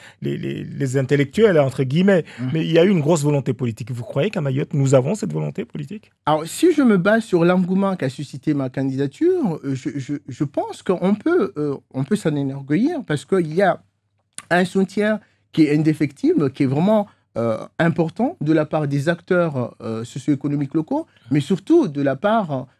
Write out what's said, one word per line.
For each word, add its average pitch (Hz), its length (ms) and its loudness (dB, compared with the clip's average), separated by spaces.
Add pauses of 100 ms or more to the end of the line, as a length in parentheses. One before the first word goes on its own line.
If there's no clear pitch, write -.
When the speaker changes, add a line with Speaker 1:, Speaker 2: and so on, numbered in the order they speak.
(220)
Speaker 1:
les, 139 160 -4
les, 139 280 -8
les 139 320 -4
intellectuels, 143 600 2
entre 139 260 2
guillemets, 170 420 2 (120)
Speaker 2:
Mhm. 127 140 -4
Speaker 1:
mais 160 140 -2
il 165 80 -4
y 165 60 6
a 165 40 8
eu 190 60 4
une 190 100 4
grosse 147 240 2
volonté 143 300 0
politique. 117 400 -6
Vous 120 100 -8
croyez 147 260 -2
qu'à 202 120 -6
Mayotte, 143 320 -4
nous 139 200 2
avons 135 220 4
cette 202 160 -6
volonté 151 320 -6
politique ? 202 480 -14 (140)
Speaker 2:
Alors, 156 200 0
si 320 280 2
je 294 80 0
me 226 160 6
base 202 260 2
sur 170 220 2
l'engouement 185 500 2
qu'a 135 140 -4
suscité 147 440 -6
ma 135 160 -2
candidature, 143 960 -2
euh, 139 100 -4
je, 135 220 -6
je, 143 200 -6 (120)
je 139 160 -4
pense 359 400 -6
qu'on 185 320 0
peut, 311 420 0
euh, 147 200 -4 (160)
on 131 100 -2
peut 214 140 -2
s'en 156 180 -2
enorgueillir 147 720 -2
parce 151 160 -2
qu'il 170 300 -2
y 170 80 0
a 180 200 2 (680)
un 180 160 2
soutien 202 560 0 (320)
qui 160 100 6
est 143 100 2
indéfectible, 151 800 0
qui - 120 -2
est 135 40 2
vraiment, 196 400 2 (300)
euh, 113 220 0 (180)
important 170 640 0
de 147 100 0
la 160 140 2
part 151 220 -2
des 143 220 -2
acteurs, 170 680 -2
euh, 113 240 -8
socio-économiques 143 680 -4
locaux, 262 320 -2 (240)
mais 139 100 2
surtout 226 480 2
de 143 140 -6
la 135 140 0
part, 180 500 -2 (140)